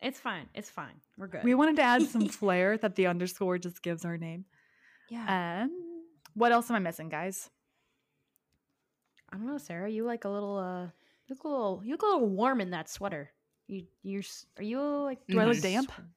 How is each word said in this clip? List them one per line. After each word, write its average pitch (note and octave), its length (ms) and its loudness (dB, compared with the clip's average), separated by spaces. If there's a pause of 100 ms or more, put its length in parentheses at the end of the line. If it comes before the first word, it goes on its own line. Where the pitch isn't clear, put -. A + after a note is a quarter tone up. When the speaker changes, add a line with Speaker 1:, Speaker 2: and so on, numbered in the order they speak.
Speaker 1:
It's C4 200 -6
fine. F#3 340 -8
It's - 160 -12
fine. C#3+ 300 -14 (160)
We're G3 100 -12
good. - 180 -10
Speaker 2:
We A#3+ 100 6
wanted D4+ 220 6
to D4+ 60 6
add A#3+ 200 6
Speaker 1:
<laughs> - 60 2
Speaker 2:
some A3 200 2
flair F#3+ 500 2
that G3+ 160 0
the F#3 140 4
underscore F3+ 500 0
just F3 240 -10
gives E3+ 220 -4
our E3+ 120 -4
name. E3 280 -8 (640)
Speaker 1:
Yeah. G3 560 -2
Speaker 2:
Um, E4+ 400 -8 (300)
what A#3 180 6
else A#3 180 4
am A#3 60 2
I - 40 4
missing, E3 280 -4
guys? E3+ 420 -6 (1800)
Speaker 1:
I F#3 40 -12
don't G#3+ 100 -8
know, C#4+ 120 -6
Sarah. F#3 320 -6
You, A3 140 -2
like, A#3 200 -4
a G3+ 40 -2
little, G3+ 300 -2
uh, F3+ 260 -4 (420)
you C4 80 -10
look C4 100 -14
a D#4+ 40 -4
little, G#3+ 360 0
you A#3+ 80 -4
look D#4+ 100 -2
a G#4+ 40 4
little D#4 220 6
warm A3+ 320 2
in F3+ 100 -2
that E3 180 -6
sweater. E3+ 420 -8 (360)
You, F#3+ 160 -8 (200)
you're, G3 200 -6
s-, - 240 -14 (120)
are - 40 -8
you, A3+ 180 -4
like, C#4+ 380 -2 (100)
Speaker 2:
Do F#3+ 120 4
I A3 40 8
look A#3 120 6
Speaker 3:
Mm-hmm. D3+ 60 -2
Speaker 2:
damp? G#3+ 300 2 (240)